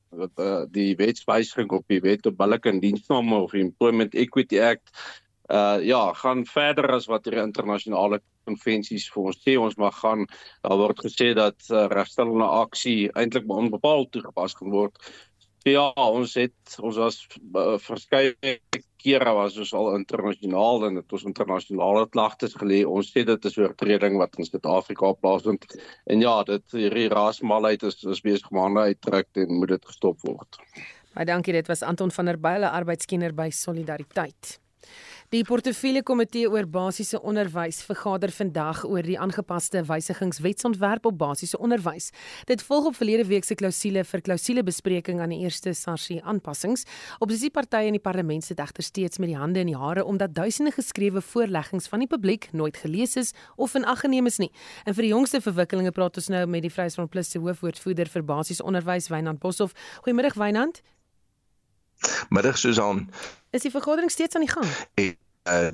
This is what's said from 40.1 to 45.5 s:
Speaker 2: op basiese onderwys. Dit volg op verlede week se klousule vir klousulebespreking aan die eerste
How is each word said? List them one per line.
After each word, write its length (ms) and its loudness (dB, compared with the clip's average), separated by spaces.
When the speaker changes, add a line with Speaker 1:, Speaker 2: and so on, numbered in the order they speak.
Speaker 2:
op 80 -4
basiese 400 -4
onderwys. 540 -2
Dit 160 0
volg 300 2
op 20 -4
verlede 320 2
week 180 2
se 140 -2
klousule 480 0
vir 220 -6
klousulebespreking 920 0
aan 140 -2
die 80 -6
eerste 320 -4